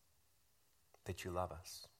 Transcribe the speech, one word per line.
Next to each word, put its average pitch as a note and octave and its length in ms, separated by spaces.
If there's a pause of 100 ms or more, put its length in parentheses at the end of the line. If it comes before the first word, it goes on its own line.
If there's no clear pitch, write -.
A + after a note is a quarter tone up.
(1040)
that F#2 200
you F#2 60
love F2 220
us. - 360 (120)